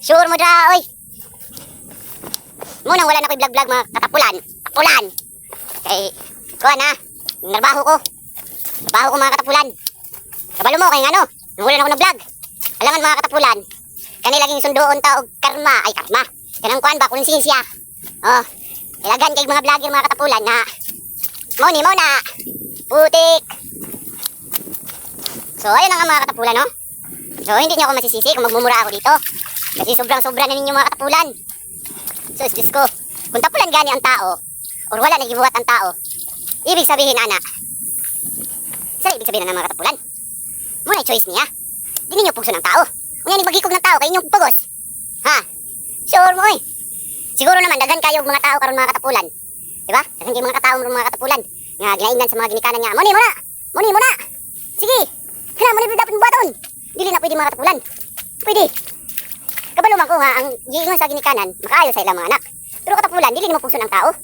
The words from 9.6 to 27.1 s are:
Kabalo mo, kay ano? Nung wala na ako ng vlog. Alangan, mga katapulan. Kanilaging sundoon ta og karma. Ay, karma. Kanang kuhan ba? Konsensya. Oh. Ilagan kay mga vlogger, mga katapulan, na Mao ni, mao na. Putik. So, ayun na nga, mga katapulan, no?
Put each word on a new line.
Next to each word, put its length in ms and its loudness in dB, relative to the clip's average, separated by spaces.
Kabalo 180 2
mo, 160 6
kay 140 4
ano? 160 4
Nung 140 -2
wala 80 4
na 80 4
ako 80 4
ng 80 2
vlog. 160 4
Alangan, 240 2
mga 160 4
katapulan. 360 2
Kanilaging 400 2
sundoon 380 4
ta 100 4
og 40 -10
karma. 360 2
Ay, 100 0
karma. 260 0
Kanang 220 0
kuhan 180 2
ba? 100 2
Konsensya. 480 2
Oh. 160 4
Ilagan 260 2
kay 160 -2
mga 160 0
vlogger, 260 0
mga 200 2
katapulan, 340 0
na 140 2
Mao 120 6
ni, 80 0
mao 160 6
na. 140 4
Putik. 520 6
So, 160 -2
ayun 160 4
na 80 0
nga, 140 0
mga 180 4
katapulan, 300 0
no? 240 -2